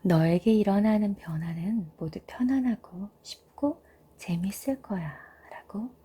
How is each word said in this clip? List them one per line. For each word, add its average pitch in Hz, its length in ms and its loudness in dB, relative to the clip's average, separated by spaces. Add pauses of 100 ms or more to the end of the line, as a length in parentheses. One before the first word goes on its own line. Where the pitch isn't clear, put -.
너에게 170 500 4
일어나는 208 640 4
변화는 165 800 -4
모두 160 280 -8
편안하고 247 800 -2 (140)
쉽고 - 600 -6 (340)
재밌을 196 640 -4
거야 165 320 -6 (380)
라고 220 400 -10 (140)